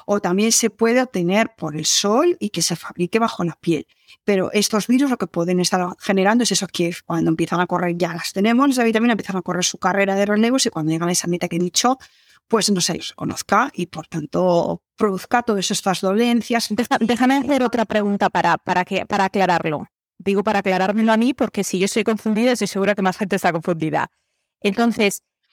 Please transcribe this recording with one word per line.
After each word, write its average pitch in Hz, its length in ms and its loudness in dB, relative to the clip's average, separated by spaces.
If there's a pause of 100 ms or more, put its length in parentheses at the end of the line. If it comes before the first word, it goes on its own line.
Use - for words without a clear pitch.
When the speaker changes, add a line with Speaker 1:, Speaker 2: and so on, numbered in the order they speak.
Speaker 1:
O 202 140 0
también 202 320 0
se 220 180 2
puede 226 320 2
obtener 202 560 0
por 156 180 -8
el 156 100 -6
sol 254 540 2
y 208 100 -4
que 170 120 -6
se 165 140 -2
fabrique - 420 -4
bajo 220 260 -2
la 165 120 -4
piel. - 320 -2 (380)
Pero 190 260 2
estos 208 360 0
virus 262 220 4
lo 240 80 -2
que 185 100 -4
pueden 180 320 0
estar 180 280 0 (120)
generando 202 440 2
es - 80 0
eso, 190 160 -2
que 170 260 -2 (120)
cuando 165 240 0
empiezan 165 320 0
a 175 60 -2
correr, 175 300 -2
ya 170 160 -2
las 170 200 -8
tenemos, 233 380 2
esa 247 120 2
vitamina, 226 300 2
empiezan 190 240 -4
a 180 40 -4
correr 175 220 -4
su - 140 -4
carrera 196 380 0
de 202 100 2
relevos 226 400 2
y 247 40 -2
cuando 156 220 -2
llegan 165 180 -2
a 180 40 0
esa - 140 -2
meta 175 200 -2
que 175 80 -6
he 170 40 0
dicho, 208 380 2 (500)
pues 214 240 2
no 90 100 0
se - 140 -2
les - 180 -10
conozca - 600 -2
y, 180 120 -6
por 156 220 -12
tanto, 170 760 0 (140)
produzca 214 460 -2
todas 202 280 -2
estas 190 300 -2
dolencias. 226 680 0
Speaker 2:
Deja-, 233 300 -2
déjame 247 380 2
hacer 262 260 0
otra 233 220 0
pregunta 208 440 0
para, 170 280 0
para 180 260 -2
que, 190 220 -4
para 196 200 0
aclararlo. 175 600 0 (320)
Digo 196 260 0
para 202 160 0
aclarármelo 202 540 2
a 220 40 4
mí, 240 160 2
porque 208 300 -2
si 185 160 -4
yo 190 60 0
estoy 208 180 0
confundida, 220 480 0
estoy 220 160 -2
segura 196 260 0
que 202 80 -4
más 185 160 0
gente 196 200 -2
está 180 160 0
confundida. 160 580 -2 (480)
Entonces, 220 640 0 (300)